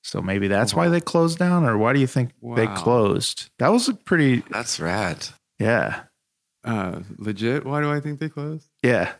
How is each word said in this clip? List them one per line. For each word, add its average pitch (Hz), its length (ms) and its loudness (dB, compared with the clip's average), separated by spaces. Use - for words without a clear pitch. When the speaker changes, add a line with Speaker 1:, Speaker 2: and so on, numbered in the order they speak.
Speaker 1:
So - 180 -6
maybe 98 260 0
that's 101 260 2
Speaker 2:
Oh, - 40 0
wow. 170 60 2
Speaker 1:
why 175 60 4
they 170 120 2
closed 165 360 0
down, 180 280 2
or 113 120 2
why 113 160 2
do 143 60 4
you 131 80 4
think 123 240 -2
they 113 120 2
Speaker 2:
Wow. 101 80 -4
Speaker 1:
closed? 104 760 0
That 135 100 0
was 240 200 2
a 247 40 -2
pretty 147 560 2
Speaker 3:
That's 113 300 -6
rad. 90 480 -4
Speaker 1:
Yeah. 107 420 0
Speaker 2:
Uh, 95 360 -4
legit, 107 480 -4
why 147 160 -4
do 147 100 -2
I 147 80 -2
think 147 200 -8
they 156 100 -6
closed? 151 380 -10
Speaker 1:
Yeah. 110 360 2